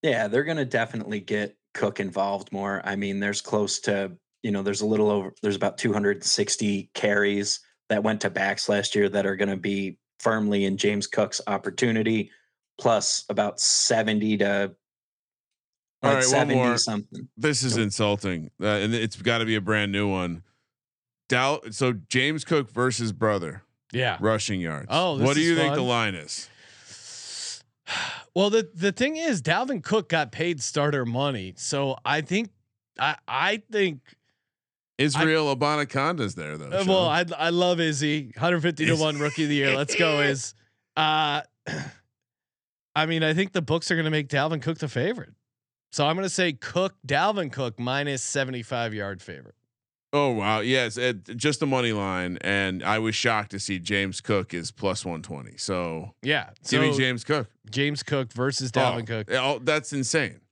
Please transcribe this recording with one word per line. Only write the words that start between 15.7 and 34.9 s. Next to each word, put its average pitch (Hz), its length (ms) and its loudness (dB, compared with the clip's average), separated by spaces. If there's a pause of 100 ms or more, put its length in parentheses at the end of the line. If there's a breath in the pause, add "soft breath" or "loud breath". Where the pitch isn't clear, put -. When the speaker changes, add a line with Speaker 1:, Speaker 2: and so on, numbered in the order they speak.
Speaker 2:
All 139 80 4
Speaker 1:
like, 139 40 6
Speaker 2:
right, - 80 4
one - 80 -
Speaker 1:
seventy 139 240 4
Speaker 2:
more. 123 240 4
Speaker 1:
something. - 580 -4
Speaker 2:
This 123 280 0
is 117 120 0
Speaker 1:
Yep. 113 80 2
Speaker 2:
insulting, 101 680 0 (120)
uh, 98 40 0
and 104 280 2
it's 110 260 -2
gotta 113 260 2
be 110 100 2
a 104 40 2
brand 101 300 0
new 101 180 0
one. 90 360 -2 (840)
Dal-, 135 320 2 (120)
so 127 200 2 (160)
James 143 360 0
Cook 143 260 0
versus 120 420 0
brother. 98 500 -2 (300)
Speaker 3:
Yeah. 120 280 -2
Speaker 2:
Rushing 104 400 2
yards. 78 300 -4
Speaker 3:
Oh, 160 280 0
this 127 80 2
Speaker 2:
What 139 80 4
do 151 60 4
Speaker 3:
is 165 80 4
Speaker 2:
you 165 80 4
think 156 140 2
Speaker 3:
fun. 147 80 0
Speaker 2:
the 131 60 0
line 113 300 2
is? - 400 -10
Speaker 3:
<sighs> - 40 -20 (1800 loud breath)
Well, 202 160 4
the, 220 220 2
the 185 200 0
thing 294 240 0
is, 294 260 0
Dalvin 202 400 0
Cook 214 260 0
got 151 220 0
paid 160 320 -2
starter 143 420 0
money, 117 520 -2
so 139 480 -2
I 147 160 2
think, 202 300 -2 (460)
I, 147 200 0 (100)
I 190 360 -2 (100)
think 185 280 0 (960)